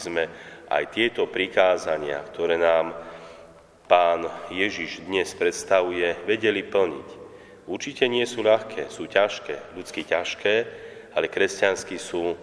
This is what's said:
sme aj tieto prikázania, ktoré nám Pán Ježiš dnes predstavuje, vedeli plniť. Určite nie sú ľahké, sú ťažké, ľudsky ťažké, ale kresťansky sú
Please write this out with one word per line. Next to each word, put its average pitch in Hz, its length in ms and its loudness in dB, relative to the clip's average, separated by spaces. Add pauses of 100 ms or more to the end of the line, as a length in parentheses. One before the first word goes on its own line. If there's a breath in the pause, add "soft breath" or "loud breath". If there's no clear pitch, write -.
sme 85 220 -2 (500 loud breath)
aj 76 160 0
tieto 117 400 0
prikázania, 82 1040 2
ktoré 85 240 0
nám 82 400 2 (840 loud breath)
Pán 85 420 4 (240)
Ježiš 90 560 -4
dnes 92 300 0
predstavuje, 87 880 2
vedeli 104 400 2
plniť. 85 560 -2 (420 loud breath)
Určite 127 480 -2
nie 120 160 2
sú 120 160 -6
ľahké, 107 480 2
sú 82 160 -8
ťažké, - 680 0
ľudsky - 280 -8
ťažké, 87 500 0 (640 loud breath)
ale 80 160 0
kresťansky 95 640 0
sú 85 480 -4